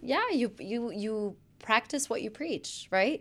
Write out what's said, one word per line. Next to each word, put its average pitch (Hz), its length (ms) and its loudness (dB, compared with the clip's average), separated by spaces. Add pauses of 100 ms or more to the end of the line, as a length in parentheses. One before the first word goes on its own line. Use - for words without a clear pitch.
yeah, 349 320 2
you, 240 280 2
you, 233 320 -4
you 208 440 -2 (220)
practice 240 500 2
what - 140 0
you 214 80 -4
preach, - 640 -8
right? 202 280 4